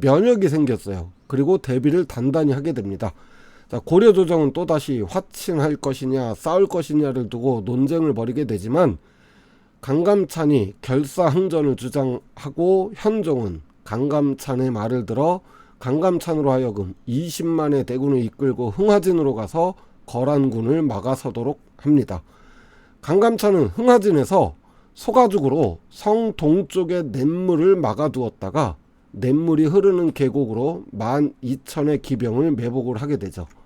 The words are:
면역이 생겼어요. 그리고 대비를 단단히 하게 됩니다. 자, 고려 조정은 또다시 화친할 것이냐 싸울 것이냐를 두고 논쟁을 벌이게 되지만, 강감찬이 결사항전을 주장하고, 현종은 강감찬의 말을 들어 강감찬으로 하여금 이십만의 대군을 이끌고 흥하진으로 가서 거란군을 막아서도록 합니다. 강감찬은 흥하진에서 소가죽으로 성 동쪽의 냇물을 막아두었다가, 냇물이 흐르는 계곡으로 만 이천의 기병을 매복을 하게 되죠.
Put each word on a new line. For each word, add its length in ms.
면역이 480
생겼어요. 600
그리고 320
대비를 460
단단히 480
하게 200
됩니다. 400
자, 160
고려 280
조정은 400
또다시 480
화친할 760
것이냐 580
싸울 340
것이냐를 600
두고 360
논쟁을 500
벌이게 300
되지만, 540
강감찬이 1000
결사항전을 920
주장하고, 1200
현종은 640
강감찬의 880
말을 340
들어 360
강감찬으로 720
하여금 440
이십만의 800
대군을 400
이끌고 460
흥하진으로 640
가서 400
거란군을 760
막아서도록 800
합니다. 460
강감찬은 640
흥하진에서 880
소가죽으로 880
성 440
동쪽의 760
냇물을 680
막아두었다가, 1000
냇물이 540
흐르는 460
계곡으로 800
만 520
이천의 580
기병을 520
매복을 440
하게 220
되죠. 280